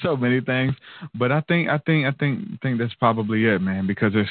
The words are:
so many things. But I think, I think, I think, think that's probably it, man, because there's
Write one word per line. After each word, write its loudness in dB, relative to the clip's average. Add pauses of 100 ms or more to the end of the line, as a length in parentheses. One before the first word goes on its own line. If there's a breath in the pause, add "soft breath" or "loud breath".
so 0
many 0
things. -2 (400 loud breath)
But 0
I 2
think, 0
I 0
think, 2
I 0
think, -4
think -2
that's -2
probably 2
it, 2
man, -2
because 0
there's 2